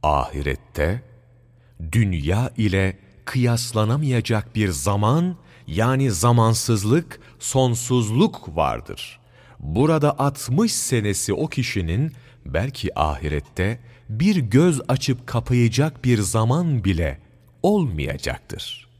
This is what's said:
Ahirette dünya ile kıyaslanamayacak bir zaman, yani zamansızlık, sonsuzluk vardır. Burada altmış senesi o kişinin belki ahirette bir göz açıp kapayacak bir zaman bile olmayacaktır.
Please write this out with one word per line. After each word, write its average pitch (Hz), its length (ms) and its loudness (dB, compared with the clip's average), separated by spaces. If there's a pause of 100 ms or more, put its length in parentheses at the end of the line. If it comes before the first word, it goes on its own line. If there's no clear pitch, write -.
Ahirette 73 1000 -2 (880)
dünya 98 680 0
ile 95 420 0 (260)
kıyaslanamayacak 117 1300 0
bir 107 140 2
zaman, 104 680 0 (320)
yani 123 440 2
zamansızlık, 113 1080 2 (200)
sonsuzluk 123 1160 0
vardır. - 640 -4 (400)
Burada 143 600 0
altmış 143 540 0
senesi 104 600 -2
o 156 140 -2
kişinin 107 640 -2 (320)
belki 92 540 -4
ahirette 76 800 -2 (300)
bir 160 260 2
göz 139 520 4
açıp 131 400 -2
kapayacak 123 800 0
bir 123 120 4
zaman 117 680 0
bile 82 360 0 (440)
olmayacaktır. - 1200 -2 (120)